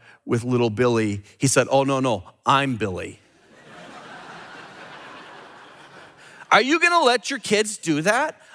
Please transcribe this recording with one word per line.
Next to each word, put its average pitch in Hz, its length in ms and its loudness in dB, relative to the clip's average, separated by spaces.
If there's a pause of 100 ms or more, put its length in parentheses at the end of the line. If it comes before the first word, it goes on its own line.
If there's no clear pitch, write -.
(260)
with 117 180 -2
little 123 260 2
Billy." 110 540 0 (140)
He 139 100 0
said, 127 220 2
"Oh, 135 140 2
no, 135 160 0
no, 117 240 -2 (220)
I'm 135 300 2
Billy." 95 480 -8
<laughs> - 60 -20 (3250)
Are 202 100 8
you 294 180 2
gonna 339 240 4
let 247 260 2
your 269 100 -6
kids 214 380 -2
do 156 260 -2
that? 240 360 0 (160)